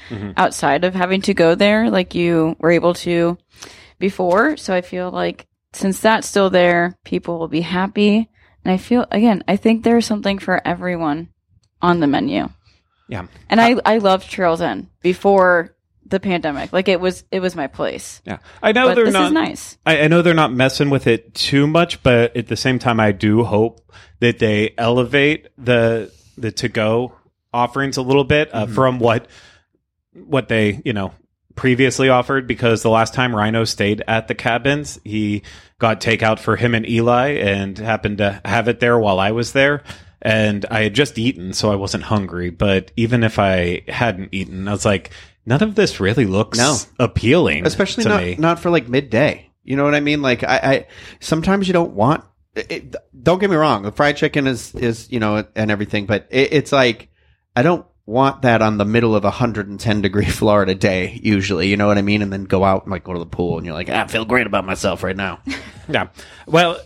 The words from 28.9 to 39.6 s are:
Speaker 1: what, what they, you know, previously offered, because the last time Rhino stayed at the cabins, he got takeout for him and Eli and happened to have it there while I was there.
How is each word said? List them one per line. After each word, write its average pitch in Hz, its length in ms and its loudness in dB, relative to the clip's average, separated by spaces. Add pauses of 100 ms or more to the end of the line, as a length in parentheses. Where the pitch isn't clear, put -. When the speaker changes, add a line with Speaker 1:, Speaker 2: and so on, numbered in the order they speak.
Speaker 1:
what, 113 300 0 (840)
what 135 360 -4
they, 110 360 0
you 135 80 -4
know, 98 200 -6 (420)
previously 131 540 2
offered, 131 380 0
because 117 360 0
the 113 80 2
last 113 240 2
time 123 200 0
Rhino 110 300 0
stayed 107 440 -2
at 113 200 -2
the 123 60 -4
cabins, 135 680 -2
he 104 380 -4 (360)
got 110 220 0
takeout 110 380 0
for 110 180 -2
him 117 180 0
and 113 140 -4
Eli 120 460 2
and 98 440 -2
happened 107 400 -4
to 101 260 0
have 110 240 0
it 117 120 -2
there 120 180 4
while 101 220 2
I 98 120 0
was 117 200 -4
there. 139 300 2 (400)